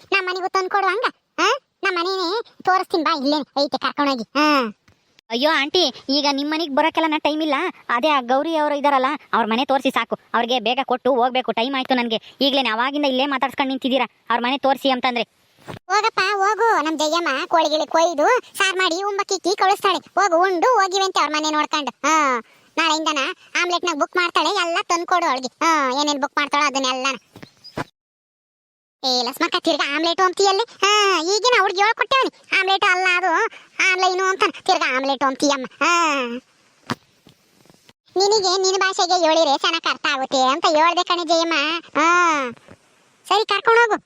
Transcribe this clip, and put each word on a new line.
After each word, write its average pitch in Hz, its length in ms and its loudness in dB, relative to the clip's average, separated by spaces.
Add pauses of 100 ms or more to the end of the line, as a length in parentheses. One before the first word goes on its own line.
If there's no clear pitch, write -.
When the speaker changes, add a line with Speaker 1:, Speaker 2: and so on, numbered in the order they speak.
(120)
Speaker 1:
ನಮ್ಮ 370 180 -2
ಮನೆಗೂ 359 180 -4
ತಂದು 381 220 -2
ಕೊಡು 392 180 0
ಹಂಗ. 415 180 -2 (340)
ಆ? 349 80 2 (360)
ನಮ್ಮ 370 160 -2
ಮನೆನೇ 370 280 -4 (380)
ತೋರಿಸ್ತೀನಿ 370 380 0
ಬಾ, 320 100 0 (100)
ಇಲ್ಲೇನೆ 285 400 -2
ಐತೆ, 269 140 -4
ಕರ್ಕೊಂಡೋಗಿ. 269 480 -2 (120)
ಹಾ. 302 100 4 (840)
Speaker 2:
ಅಯ್ಯೋ 247 220 0
ಆಂಟಿ, 311 320 0 (260)
ಈಗ 277 220 0
ನಿಮ್ 285 200 -4
ಮನೆಗ್ 311 240 -4
ಬರಕ್ಕೆಲ್ಲ 320 380 0
ನಾ 302 40 0
ಟೈಮ್ 311 260 -2
ಇಲ್ಲ. 302 120 -2 (340)
ಅದೇ 240 200 0
ಆ 294 120 2
ಗೌರಿ 277 360 0
ಅವ್ರು 294 180 0
ಇದಾರಲ್ಲ, 269 340 2 (240)
ಅವ್ರ 226 120 2
ಮನೆ 220 200 0
ತೋರಿಸಿ 269 320 0
ಸಾಕು. 226 180 -4 (180)
ಅವ್ರಿಗೆ 240 260 0
ಬೇಗ 240 200 -2 (120)
ಕೊಟ್ಟು 247 240 -2
ಹೋಗ್ಬೇಕು, 240 360 0
ಟೈಮ್ 254 240 -2
ಆಯ್ತು 262 180 -2
ನನ್ಗೆ. 240 260 -2 (220)
ಈಗ್ಲೇನೆ 262 280 0
ಅವಾಗಿಂದ 269 360 -2
ಇಲ್ಲೇ 262 200 0
ಮಾತಾಡ್ಸ್ಕೊಂಡ್ 269 480 -4
ನಿಂತಿದ್ದೀರಾ, 254 340 -2 (220)
ಅವ್ರ 233 180 0
ಮನೆ 269 100 -2
ತೋರಿಸಿ 269 380 0
ಅಂತಂದ್ರೆ. 240 300 -2 (680)
Speaker 1:
ಹೋಗಪ್ಪ, 415 300 0 (200)
ಹೋಗು. 415 260 2 (180)
ನಮ್ 320 140 -2
ಜಯಮ್ಮ 311 300 0 (160)
ಕೋಳಿಗಿಳಿ 311 420 0
ಕೊಯ್ದು 330 400 2 (300)
ಸಾರ್ 381 180 0
ಮಾಡಿ 370 280 0
ಉಂಬಕ್ಕಿಕ್ಕಿ 392 520 -2
ಕಳಿಸ್ತಾಳೆ. 381 460 2 (160)
ಹೋಗು, 370 180 2 (100)
ಉಂಡು 381 240 2 (100)
ಹೋಗಿವಂತೆ 381 420 0
ಅವ್ರ 294 140 0
ಮನೆ 302 220 -2
ನೋಡ್ಕೊಂಡು. 294 340 -2 (140)
ಹಾ, 311 100 4 (640)
ನಾಳೆಯಿಂದನ 311 440 0 (400)
ಆಮ್ಲೆಟ್ನಾಗ 349 420 -2
ಬುಕ್ 349 180 -4
ಮಾಡ್ತಾಳೆ, 339 300 0 (120)
ಎಲ್ಲ 339 140 -2 (120)
ತಂದ್ಕೊಡು 349 400 0
ಅವಳಿಗೆ. 254 220 -4 (120)
ಹಾ, 330 80 4 (300)
ಏನೇನ್ 294 200 -2
ಬುಕ್ 285 180 -4
ಮಾಡ್ತಾಳೋ 285 320 0
ಅದನ್ನೆಲ್ಲನ. 262 460 -2 (1900)
ಏ 262 80 -2 (120)
ಲಸ್ಮಕ್ಕ, 311 320 -4 (100)
ತಿರ್ಗಾ 302 300 0
ಆಮ್ಲೆಟ್ 330 300 0
ಅಂತೀಯಲ್ಲಿ? 392 380 2 (200)
ಹಾ, 403 80 4 (420)
ಈಗಿನ 453 280 2
ಹುಡ್ಗಿ 381 220 0
ಹೇಳ್ಕೊಟ್ಟೇವನಿ. 466 480 0 (280)
ಆಮ್ಲೆಟ್ 381 320 0
ಅಲ್ಲ 370 160 0 (100)
ಅದು, 359 160 0 (540)
ಆನ್‌ಲೈನು 370 420 0
ಅಂತಾನೆ. 381 240 0 (140)
ತಿರ್ಗಾ 339 200 2 (100)
ಆಮ್ಲೆಟ್ 269 260 -2
ಅಂತೀಯಮ್ಮ. 269 420 0 (160)
ಹಾ, 320 100 2 (2250)
ನಿನಗೆ 403 320 2 (120)
ನಿನ್ 381 200 0
ಭಾಷೆಗೆ 370 420 0
ಹೇಳಿದ್ರೆ 311 320 2
ಚೆನ್ನಾಗ್ 330 340 -2
ಅರ್ಥ 262 220 -6
ಆಗುತ್ತೆ 269 280 -2 (120)
ಅಂತ 330 120 -2 (120)
ಹೇಳ್ದೆ 339 260 2
ಕಣೆ 349 280 -2
ಜಯಮ್ಮ. 330 240 2 (420)
ಹಾ, 302 100 4 (1200)
ಸರಿ, 415 160 0
ಕರ್ಕೊಂಡ್ 453 360 2
ಹೋಗು. 415 240 2